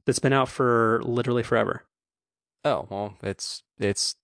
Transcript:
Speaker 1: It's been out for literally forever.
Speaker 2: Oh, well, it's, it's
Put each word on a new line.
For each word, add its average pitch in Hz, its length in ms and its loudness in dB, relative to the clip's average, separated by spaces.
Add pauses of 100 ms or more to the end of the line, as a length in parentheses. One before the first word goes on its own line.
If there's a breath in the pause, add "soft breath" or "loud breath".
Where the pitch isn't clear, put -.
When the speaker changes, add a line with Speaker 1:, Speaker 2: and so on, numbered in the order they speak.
Speaker 1:
It's 123 100 2
been 135 140 2
out 135 160 4
for 117 560 2
literally 120 400 -2
forever. - 400 0 (800)
Speaker 2:
Oh, - 260 -2
well, 101 320 -6
it's, - 400 -8 (160)
it's - 460 -2